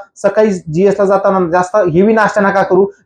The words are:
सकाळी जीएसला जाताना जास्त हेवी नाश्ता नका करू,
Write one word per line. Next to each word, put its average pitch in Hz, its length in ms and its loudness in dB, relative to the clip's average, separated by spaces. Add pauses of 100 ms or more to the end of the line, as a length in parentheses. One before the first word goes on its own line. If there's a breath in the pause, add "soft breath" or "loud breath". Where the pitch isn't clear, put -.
(160)
सकाळी 208 380 0
जीएसला 196 520 -2
जाताना 190 460 0
जास्त 180 240 -2
हेवी 190 380 2
नाश्ता 208 280 0
नका 196 220 0
करू, 190 220 2 (200 loud breath)